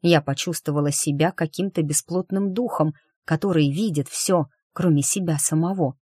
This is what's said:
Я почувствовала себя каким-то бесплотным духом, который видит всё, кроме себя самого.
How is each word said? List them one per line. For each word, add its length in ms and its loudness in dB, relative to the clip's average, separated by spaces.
Я 220 4
почувствовала 680 -2
себя 400 0
каким-то 500 -4
бесплотным 720 -2
духом, 400 -2
который 460 2
видит 380 -2
всё, 380 0
кроме 300 2
себя 360 -2
самого. 680 -2